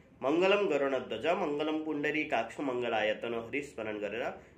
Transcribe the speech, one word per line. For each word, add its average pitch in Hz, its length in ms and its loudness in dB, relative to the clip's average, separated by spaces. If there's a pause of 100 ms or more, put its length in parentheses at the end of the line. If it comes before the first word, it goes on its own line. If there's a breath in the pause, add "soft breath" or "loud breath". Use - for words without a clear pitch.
(220 loud breath)
मङ्गलम 185 440 4
गरुडध्वज, 135 600 0
मङ्गलम 156 580 0
पुण्डरीकाक्ष 147 760 -2
मङ्गलायतन 117 760 0
हरि 120 280 -4
स्मरण 107 360 -6
गरेर 110 360 -4 (240 loud breath)